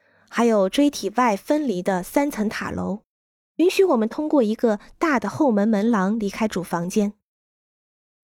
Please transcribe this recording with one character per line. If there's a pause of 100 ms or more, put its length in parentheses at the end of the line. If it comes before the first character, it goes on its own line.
(300)
还
有
锥
体
外
分
离
的
三
层
塔
楼， (540)
允
许
我
们
通
过
一
个 (180)
大
的
后
门
门
廊
离
开
主
房
间。 (1120)